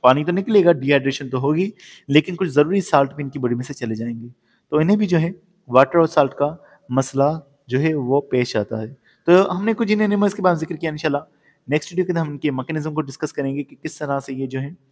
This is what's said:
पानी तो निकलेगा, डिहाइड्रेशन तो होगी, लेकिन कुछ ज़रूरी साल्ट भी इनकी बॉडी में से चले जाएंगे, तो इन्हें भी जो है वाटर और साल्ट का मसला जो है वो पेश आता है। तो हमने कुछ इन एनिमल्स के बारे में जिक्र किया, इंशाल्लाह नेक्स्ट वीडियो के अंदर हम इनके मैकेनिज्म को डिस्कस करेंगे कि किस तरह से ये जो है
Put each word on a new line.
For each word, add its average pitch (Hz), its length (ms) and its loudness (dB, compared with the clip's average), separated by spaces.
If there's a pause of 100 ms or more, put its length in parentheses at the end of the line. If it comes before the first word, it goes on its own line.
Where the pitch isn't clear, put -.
पानी 135 200 6
तो 165 80 0
निकलेगा, 190 420 4
डिहाइड्रेशन 135 560 0
तो 127 100 -4
होगी, 156 320 0 (380)
लेकिन 151 260 2
कुछ 170 140 -4
ज़रूरी 151 320 -2
साल्ट 139 320 2
भी 147 100 -8
इनकी 135 160 -10
बॉडी 120 160 -2
में 127 80 -6
से 139 100 -10
चले 110 220 -6
जाएंगे, 117 320 -10 (440)
तो 151 100 0
इन्हें 190 180 2
भी 208 80 0
जो 175 100 2
है 170 160 0 (360)
वाटर 139 300 6
और 160 80 4
साल्ट 139 260 2
का 151 240 -2 (320)
मसला 135 400 2 (400)
जो 127 100 0
है 156 160 2
वो 135 240 0 (120)
पेश 123 260 0
आता 110 240 -4
है। 110 60 -8 (400)
तो 180 160 6
हमने 202 300 -2
कुछ 208 180 -2
इन 214 100 2
एनिमल्स 202 320 2
के 196 80 -6
बारे 180 140 4
में 156 40 -6
जिक्र 160 160 -6
किया, 156 160 -6
इंशाल्लाह 147 300 -4 (460)
नेक्स्ट 151 240 -2
वीडियो 175 140 -2
के 185 60 -6
अंदर 170 100 -2
हम 151 100 -6
इनके 147 220 -4
मैकेनिज्म 151 400 -6
को 156 100 -2
डिस्कस 139 280 -8
करेंगे 139 320 -6
कि - 120 -16
किस - 240 -10
तरह 139 200 -4
से 135 140 -8
ये 131 140 -6
जो 131 120 -6
है 143 160 -10 (160)